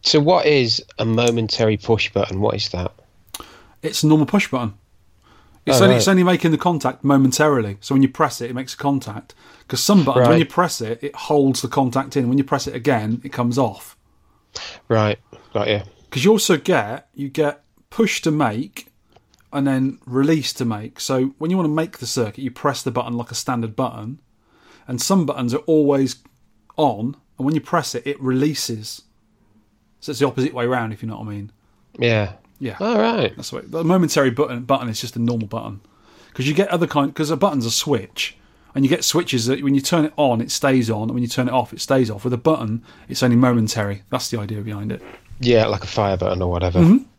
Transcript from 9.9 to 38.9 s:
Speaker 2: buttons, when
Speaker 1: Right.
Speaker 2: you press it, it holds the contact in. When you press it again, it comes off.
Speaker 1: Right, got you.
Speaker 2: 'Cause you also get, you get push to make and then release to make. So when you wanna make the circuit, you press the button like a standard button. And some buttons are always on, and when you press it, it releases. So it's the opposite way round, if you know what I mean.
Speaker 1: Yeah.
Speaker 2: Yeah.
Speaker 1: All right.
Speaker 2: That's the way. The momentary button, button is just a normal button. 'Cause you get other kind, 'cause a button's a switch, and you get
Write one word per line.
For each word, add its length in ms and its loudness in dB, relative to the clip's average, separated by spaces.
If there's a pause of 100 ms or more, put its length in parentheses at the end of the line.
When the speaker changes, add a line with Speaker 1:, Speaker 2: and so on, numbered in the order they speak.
Speaker 2:
buttons, 240 4
when 80 6
Speaker 1:
Right. 40 6
Speaker 2:
you 60 4
press 360 -2
it, 220 -6
it 120 -8
holds 460 2
the 60 -6
contact 480 -2
in. 140 2
When 80 2
you 60 2
press 240 -2
it 80 -10
again, 480 -2
it 80 -12
comes 260 -2
off. 380 -4 (920)
Speaker 1:
Right, 320 0 (340)
got 140 -2
you. 140 0 (280)
Speaker 2:
'Cause 140 -6
you 80 6
also 260 2
get, 560 -2
you 160 -8
get 340 -2 (260)
push 320 -2
to 100 0
make 560 -4 (680)
and 140 -2
then 380 -2
release 480 0
to 120 -4
make. 340 -6
So 400 -2
when 120 -4
you 60 0
wanna 120 0
make 300 -4
the 80 -10
circuit, 340 -4
you 100 -6
press 300 -4
the 100 -4
button 260 -4
like 140 -8
a 40 -10
standard 400 -6
button. 440 -8 (680)
And 140 -8
some 240 2
buttons 280 -4
are 40 -2 (100)
always 480 2 (640)
on, 380 -2 (220)
and 80 -6
when 80 0
you 80 0
press 320 -4
it, 140 -6
it 140 -6
releases. 840 -4 (960)
So 120 -12
it's 80 -8
the 80 4
opposite 260 -2
way 120 -2
round, 280 -2
if 100 -12
you 60 -6
know 100 -10
what 80 -10
I 40 -10
mean. 200 -12 (480)
Speaker 1:
Yeah. 340 0 (260)
Speaker 2:
Yeah. 200 -8
Speaker 1:
All 180 -2
right. 380 0
Speaker 2:
That's 160 -12
the 60 -10
way. 100 -10
The 160 -6
momentary 480 2
button, 320 -2
button 260 -2
is 100 -6
just 160 -10
a 40 -6
normal 280 -2
button. 340 -10 (520)
'Cause 140 -4
you 60 0
get 160 2
other 180 0
kind, 280 0
'cause 140 -2
a 80 -2
button's 280 0
a 60 -2
switch, 640 -4 (400)
and 80 2
you 60 4
get 140 0